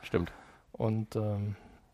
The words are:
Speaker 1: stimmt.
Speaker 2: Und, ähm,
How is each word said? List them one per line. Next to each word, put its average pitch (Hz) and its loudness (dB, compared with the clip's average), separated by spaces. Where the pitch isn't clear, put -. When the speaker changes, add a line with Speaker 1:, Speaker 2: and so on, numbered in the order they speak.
Speaker 1:
stimmt. - 2
Speaker 2:
Und, 110 0
ähm, 104 0